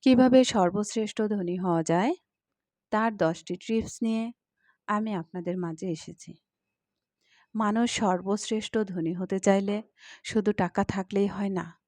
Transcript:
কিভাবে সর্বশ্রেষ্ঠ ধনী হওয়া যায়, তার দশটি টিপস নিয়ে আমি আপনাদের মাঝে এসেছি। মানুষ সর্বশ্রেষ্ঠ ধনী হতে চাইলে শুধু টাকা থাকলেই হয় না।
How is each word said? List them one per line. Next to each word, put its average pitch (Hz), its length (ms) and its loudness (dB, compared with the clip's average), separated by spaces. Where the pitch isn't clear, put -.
কিভাবে 254 400 8
সর্বশ্রেষ্ঠ 208 760 0
ধনী 202 360 -2
হওয়া 175 260 2
যায়, 180 300 2
তার 220 260 0
দশটি 170 380 0
টিপস 220 460 -4
নিয়ে 226 220 -2
আমি 214 260 -2
আপনাদের 175 440 -6
মাঝে 175 300 -6
এসেছি। 170 440 -10
মানুষ 220 360 0
সর্বশ্রেষ্ঠ 202 840 -2
ধনী 185 360 -2
হতে 185 260 -4
চাইলে 196 360 2
শুধু 208 280 0
টাকা 185 320 0
থাকলেই 196 440 -2
হয় 196 220 -4
না। 185 160 -4